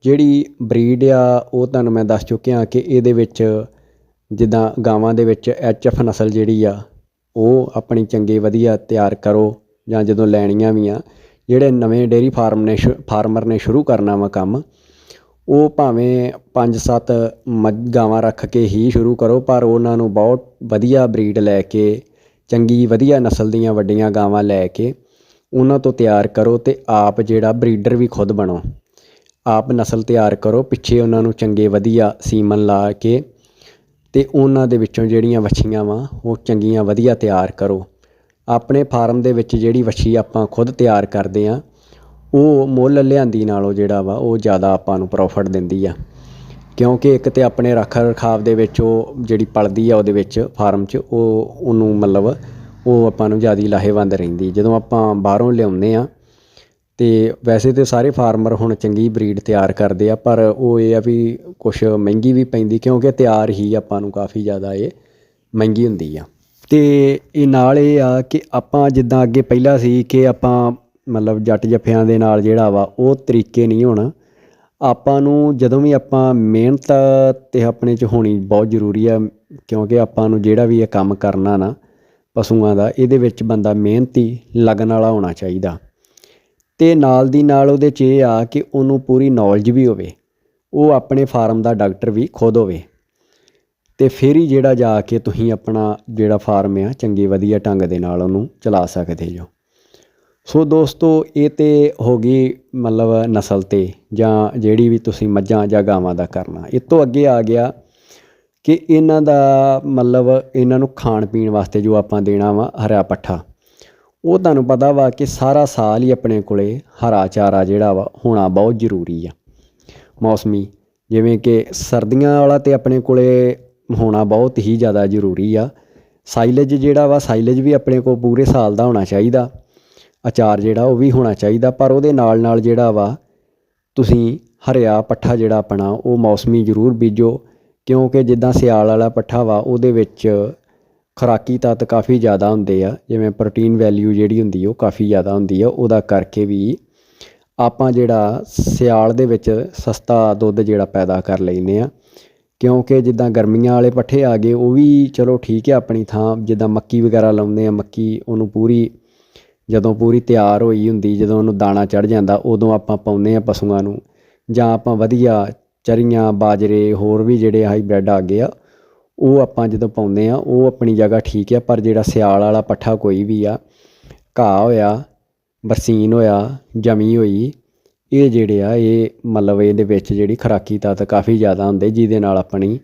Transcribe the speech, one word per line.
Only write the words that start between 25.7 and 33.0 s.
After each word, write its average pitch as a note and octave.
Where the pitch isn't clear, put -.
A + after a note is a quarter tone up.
ਤੋਂ C3
ਤਿਆਰ G#2
ਕਰੋ A#2
ਤੇ B2+
ਆਪ G#2
ਜਿਹੜਾ A2
ਬਰੀਡਰ A#2
ਵੀ A#2+
ਖੁਦ G#2
ਬਣੋ, F#2
ਆਪ A2+
ਨਸਲ A2+
ਤਿਆਰ A2
ਕਰੋ, A2
ਪਿੱਛੇ -
ਉਹਨਾਂ A2+
ਨੂੰ A2+
ਚੰਗੇ G#2+
ਵਧੀਆ G#2
ਸੀਮਨ G#2
ਲਾ G2+
ਕੇ A#2